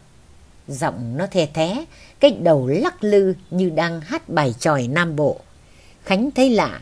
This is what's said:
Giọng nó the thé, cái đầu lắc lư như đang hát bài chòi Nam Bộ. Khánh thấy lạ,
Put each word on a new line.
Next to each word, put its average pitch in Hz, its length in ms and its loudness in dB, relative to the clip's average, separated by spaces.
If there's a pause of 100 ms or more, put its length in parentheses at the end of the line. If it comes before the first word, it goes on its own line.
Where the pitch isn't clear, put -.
(680)
Giọng 127 480 -6
nó 175 100 -4
the 185 200 0
thé, 170 380 -4 (360)
cái 285 100 8
đầu 156 360 2
lắc 214 380 -2
lư 196 300 4 (160)
như 180 200 0
đang 165 300 -2
hát 247 280 -8
bài 147 300 0
chòi 143 300 0
Nam 160 280 -2
Bộ. 143 240 0 (640)
Khánh 220 260 0
thấy 262 200 2
lạ, 143 320 0